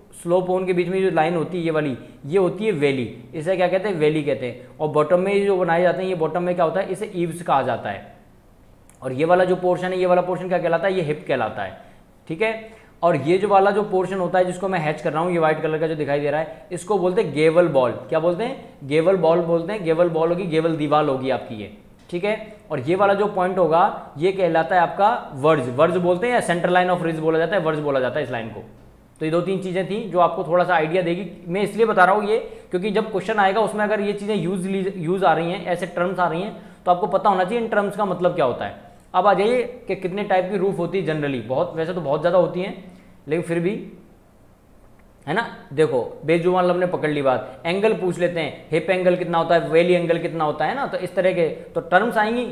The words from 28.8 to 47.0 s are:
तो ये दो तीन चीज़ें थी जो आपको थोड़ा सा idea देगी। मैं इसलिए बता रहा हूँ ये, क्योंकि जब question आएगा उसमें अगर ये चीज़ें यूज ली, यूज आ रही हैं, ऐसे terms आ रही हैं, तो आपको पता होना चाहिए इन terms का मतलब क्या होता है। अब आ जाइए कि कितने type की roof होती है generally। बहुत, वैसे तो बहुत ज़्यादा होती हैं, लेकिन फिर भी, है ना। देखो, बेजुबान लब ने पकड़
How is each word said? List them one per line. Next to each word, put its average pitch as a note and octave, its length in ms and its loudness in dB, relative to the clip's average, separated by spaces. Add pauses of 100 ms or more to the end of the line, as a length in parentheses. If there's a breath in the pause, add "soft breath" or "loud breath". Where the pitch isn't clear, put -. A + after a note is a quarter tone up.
तो D#3 60 -4
ये D#3 60 -2
दो E3+ 100 2
तीन F#3 180 -2
चीज़ें F3+ 280 -4
थी G#3 220 -4
जो E3+ 100 0
आपको E3+ 240 2
थोड़ा E3+ 200 2
सा F3 120 2
idea D#3+ 260 2
देगी। F3 260 -2 (200)
मैं F3+ 140 -2
इसलिए G#3 240 0
बता G3 200 6
रहा F#3 100 6
हूँ G#3+ 120 -2
ये, A3 100 2 (340 loud breath)
क्योंकि F#3 200 -2
जब G#3+ 200 0
question G3 260 -2
आएगा G3 240 4
उसमें G#3 220 0
अगर G#3 180 0
ये G3+ 120 -2
चीज़ें G3+ 220 -4
यूज F3+ 300 -2
ली, F#3+ 320 -2
यूज F3+ 260 -2
आ E3+ 100 6
रही E3+ 180 -2
हैं, F#3+ 140 -6
ऐसे F3 200 -4
terms F3+ 340 -2
आ F3 80 2
रही E3 140 -4
हैं, G#3+ 140 -8 (300 loud breath)
तो F3+ 60 4
आपको F3+ 160 2
पता G3 220 2
होना F#3 140 2
चाहिए A3+ 180 -2
इन A3 80 -4
terms G3+ 280 -2
का G#3 80 -2
मतलब F3 300 -2
क्या D3+ 100 2
होता A#2 200 -2
है। G2 100 -10 (380 loud breath)
अब F3+ 140 4
आ G3+ 60 8
जाइए A3+ 300 2 (240)
कि F#3+ 80 -2
कितने F#3+ 280 -6
type F#3 280 0
की G#3 60 -2
roof F3+ 200 -2
होती F3 240 -2
है D#3+ 60 -4
generally। C#3+ 400 -2
बहुत, D3+ 280 -2
वैसे D#3+ 180 -4
तो F3+ 80 -6
बहुत D3+ 200 -2
ज़्यादा F3 160 0
होती F3 240 0
हैं, - 300 -10 (360 loud breath)
लेकिन D#3 160 -2
फिर E3+ 160 -2
भी, E3+ 320 -4 (1400)
है C#3+ 60 -4
ना। A3 120 -2 (280)
देखो, C#3 520 0
बेजुबान F3 400 2
लब F3+ 140 2
ने F3+ 60 0
पकड़ E3 240 -2